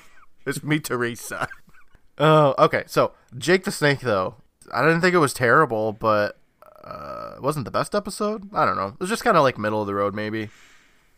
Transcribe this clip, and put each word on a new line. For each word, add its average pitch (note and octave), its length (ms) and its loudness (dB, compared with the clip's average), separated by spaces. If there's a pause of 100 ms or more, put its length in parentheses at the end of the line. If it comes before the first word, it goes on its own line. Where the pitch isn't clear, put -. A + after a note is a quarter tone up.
(460)
It's C#3 160 -6
me, D3+ 160 0
Teresa. A#2+ 680 -6 (720)
Oh, D3+ 400 4
okay. C#3 280 2
So, B2+ 260 0 (240)
Jake E3+ 280 2
the F#3+ 80 -4
Snake, C#3+ 280 0
though. G2 360 -2 (360)
I B2 100 -2
didn't E3 180 4
think F3+ 140 4
it F3+ 40 4
was C#3+ 160 2
terrible, A#2 580 2
but, G#2+ 460 0 (460)
uh, A1+ 520 -14
it - 60 -18
wasn't C#3+ 220 -4
the F#2 80 -12
best A#2+ 220 -2
episode? G#3 600 -4
I E3 100 0
don't F#3+ 120 2
know. F#2+ 120 -2
It - 120 -14
was F#3 100 -6
just A3+ 140 -4
kinda, F#3+ 180 4
like, B2+ 160 2
middle G#2+ 220 -2
of G2+ 80 -4
the G2+ 80 -4
road, G2+ 180 0
maybe. G#2+ 360 -6 (680)